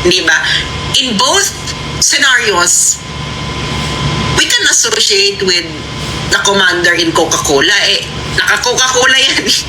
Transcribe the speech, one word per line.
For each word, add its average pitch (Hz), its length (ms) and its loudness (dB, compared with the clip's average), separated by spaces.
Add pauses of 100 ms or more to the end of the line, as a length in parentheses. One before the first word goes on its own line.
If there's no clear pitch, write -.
Di 180 240 2
ba? 156 80 4 (640)
In 254 160 -2
both 330 320 2 (560)
scenarios, - 960 2 (1400)
we - 80 4
can 427 240 2
associate 415 720 2
with 180 240 0 (640)
the - 160 0
commander 175 560 2
in 160 160 0
Coca-Cola. 156 560 2 (160)
Eh, - 160 0 (320)
naka-Coca-Cola - 800 2
yan. 294 320 2 (220)